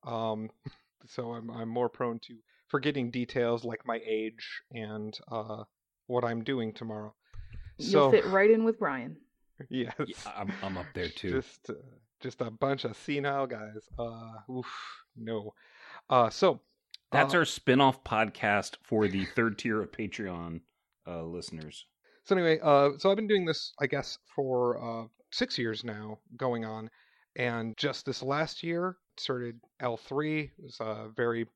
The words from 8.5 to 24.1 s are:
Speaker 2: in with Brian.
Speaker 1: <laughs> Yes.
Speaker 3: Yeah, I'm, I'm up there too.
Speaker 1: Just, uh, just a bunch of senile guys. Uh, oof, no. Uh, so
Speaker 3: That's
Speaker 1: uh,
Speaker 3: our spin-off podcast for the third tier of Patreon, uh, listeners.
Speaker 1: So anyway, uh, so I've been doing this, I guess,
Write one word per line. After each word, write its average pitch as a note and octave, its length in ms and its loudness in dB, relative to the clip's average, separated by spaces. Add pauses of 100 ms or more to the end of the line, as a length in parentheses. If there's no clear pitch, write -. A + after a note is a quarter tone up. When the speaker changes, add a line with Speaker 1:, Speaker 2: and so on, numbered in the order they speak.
Speaker 2:
in A3 140 8
with A3+ 160 2
Brian. C#3+ 400 -4
Speaker 1:
<laughs> - 60 -20 (440)
Yes. B2 280 -2
Speaker 3:
Yeah, - 380 -8
I'm, G2+ 160 -6 (100)
I'm G2 140 -6
up F2 160 -8
there F2 160 -4
too. F2+ 220 -6
Speaker 1:
Just, - 400 -4
uh, - 40 -6 (460)
just B2+ 200 -8
a A#2 100 -4
bunch C3+ 340 -2
of A#2 120 -4
senile C#3 500 -2
guys. G#2+ 420 -10 (100)
Uh, A#2 340 -8 (180)
oof, B2+ 160 -6 (500)
no. A2 380 -6 (560)
Uh, B2 200 8
so F3 300 4 (520)
Speaker 3:
That's D3+ 220 6
Speaker 1:
uh, F3+ 40 8
Speaker 3:
our E3 60 6
spin-off C3+ 580 4
podcast G#2+ 800 2
for G#2+ 260 2
the F#2+ 160 0 (120)
third A2+ 220 2
tier A2 240 0
of F2+ 100 -8
Patreon, F2 680 -6 (460)
uh, E2+ 160 -8
listeners. E2 640 -10 (380)
Speaker 1:
So G3 100 2
anyway, E3 280 4
uh, C#3+ 360 8
so F#3+ 120 4
I've G3 60 4
been G#3+ 120 -4
doing G3 160 4
this, - 360 -2
I C#3+ 60 2
guess, C3+ 320 -4 (160)